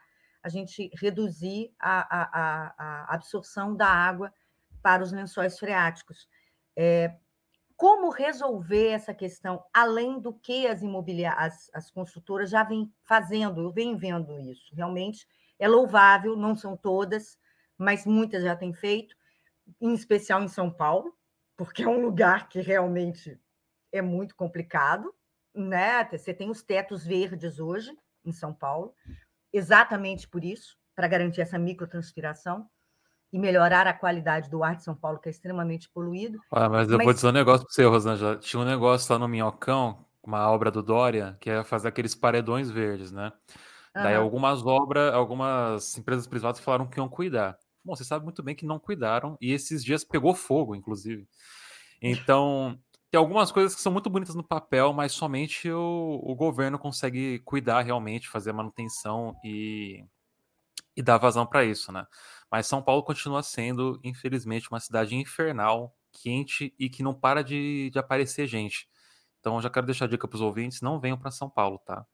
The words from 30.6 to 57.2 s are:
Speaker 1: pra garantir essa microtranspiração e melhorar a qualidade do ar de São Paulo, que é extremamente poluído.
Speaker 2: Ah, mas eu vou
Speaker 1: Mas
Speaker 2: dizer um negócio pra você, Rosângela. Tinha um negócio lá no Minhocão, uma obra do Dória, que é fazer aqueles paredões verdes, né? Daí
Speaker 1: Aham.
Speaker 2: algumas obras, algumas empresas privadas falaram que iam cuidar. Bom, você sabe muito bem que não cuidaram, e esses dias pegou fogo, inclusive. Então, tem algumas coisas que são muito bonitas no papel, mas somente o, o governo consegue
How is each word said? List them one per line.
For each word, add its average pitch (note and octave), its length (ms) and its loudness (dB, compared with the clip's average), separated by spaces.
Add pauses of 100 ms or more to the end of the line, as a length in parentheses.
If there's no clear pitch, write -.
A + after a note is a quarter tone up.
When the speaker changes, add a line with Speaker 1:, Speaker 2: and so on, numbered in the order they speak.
Speaker 1:
pra F3 140 0
garantir F3 320 0
essa F3 180 -4
microtranspiração E3+ 1080 -8 (640)
e F#3+ 60 -4
melhorar F3+ 480 6
a F3 80 2
qualidade D#3+ 560 0
do D#3+ 120 -2
ar D#3+ 140 0
de E3+ 80 -20
São E3 100 -6
Paulo, D#3 240 -6
que - 100 -12
é - 20 -6
extremamente E3+ 580 -6
poluído. F#3 500 -8 (120)
Speaker 2:
Ah, A2+ 180 2
mas A2 220 2
eu A#2 80 8
vou A#2 80 6
Speaker 1:
Mas B2 100 8
Speaker 2:
dizer B2 120 4
um B2 40 6
negócio B2+ 320 6
pra - 80 -14
você, C3 120 6
Rosângela. A2 520 4
Tinha - 240 -6
um B2 40 0
negócio B2+ 480 2
lá A#2 60 4
no A#2+ 100 -2
Minhocão, A#2 760 -2 (180)
uma G#2+ 280 2
obra A2 200 4
do G#2+ 120 -2
Dória, A2 580 2
que - 80 -8
é A2 160 -2
fazer A2 240 -2
aqueles A2+ 260 -4
paredões A#2+ 560 0
verdes, G#2 400 -4
né? G2+ 220 -10 (640)
Daí G#2+ 200 2
Speaker 1:
Aham. A2 80 4
Speaker 2:
algumas B2 420 2
obras, C#3 500 4
algumas B2 800 0
empresas B2 300 -2
privadas A#2+ 340 -4
falaram C3 260 0
que C3 120 -10
iam C3+ 100 -4
cuidar. B2+ 500 -2 (260)
Bom, F3 120 -8
você B2 80 -12
sabe D3+ 200 -6
muito E3+ 180 -12
bem C#3+ 120 -8
que D3+ 100 -12
não D#3 140 -4
cuidaram, C#3 600 -4
e B2 120 -2
esses C#3+ 300 -4
dias C#3+ 220 -2
pegou D#3+ 300 2
fogo, C3+ 400 0
inclusive. G#2 520 -10 (760)
Então, C3+ 800 2 (320)
tem E3 80 4
algumas G3 320 4
coisas F#3+ 240 4
que - 60 -8
são F#3+ 120 0
muito G3 160 -2
bonitas F#3 260 -2
no E3+ 100 -8
papel, C#3+ 480 2
mas C#3+ 200 -2
somente D3 580 -4
o, E3 520 -4
o C3 120 -6
governo C3+ 440 0
consegue C3 600 -4